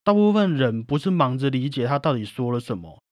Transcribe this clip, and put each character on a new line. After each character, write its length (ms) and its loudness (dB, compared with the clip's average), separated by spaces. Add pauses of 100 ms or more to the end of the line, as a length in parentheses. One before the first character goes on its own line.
大 100 4
部 180 6
分 240 2
人 280 0
不 160 -2
是 100 -2
忙 260 2
着 140 -2
理 180 -2
解 200 -2
他 100 -2
到 160 -2
底 100 -4
说 280 -6
了 80 -2
什 180 -8
么， 240 -16 (100)